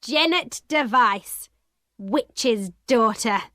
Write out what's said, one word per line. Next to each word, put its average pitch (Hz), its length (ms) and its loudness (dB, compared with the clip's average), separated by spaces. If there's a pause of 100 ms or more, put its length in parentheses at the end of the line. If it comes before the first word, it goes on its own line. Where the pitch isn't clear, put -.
Janet 320 640 -2
Device, 240 800 0 (480)
witch's 208 720 -2 (180)
daughter. 220 520 2 (140)